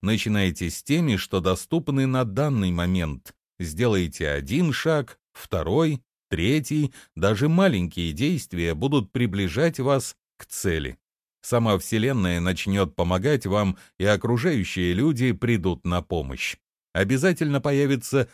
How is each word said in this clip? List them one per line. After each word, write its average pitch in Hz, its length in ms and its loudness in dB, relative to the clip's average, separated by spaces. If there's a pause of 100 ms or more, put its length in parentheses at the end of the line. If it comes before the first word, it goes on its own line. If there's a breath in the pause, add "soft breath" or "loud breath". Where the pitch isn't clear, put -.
Начинайте 98 640 0
с - 140 -8
теми, 147 340 0
что 92 240 -2
доступны 135 640 0
на 127 180 0
данный 110 480 0
момент. 85 640 -2 (240)
Сделайте 87 720 0
один 80 440 0
шаг, 151 460 -2 (140)
второй, 123 720 -2 (260)
третий. 139 640 0 (220 loud breath)
Даже 104 340 2
маленькие 95 640 2
действия 87 640 -2
будут 120 380 0
приближать 113 680 -2
вас 135 360 -2 (200)
к - 80 -20
цели. 78 540 -4 (420)
Сама 113 380 2
Вселенная 107 640 0
начнет 92 540 0
помогать 95 520 0
вам, 98 320 0 (200 loud breath)
и 90 60 -2
окружающие 107 880 0
люди 127 400 2
придут 92 540 0
на 87 160 0
помощь. 69 540 -6 (360)
Обязательно 135 720 2
появится 139 720 0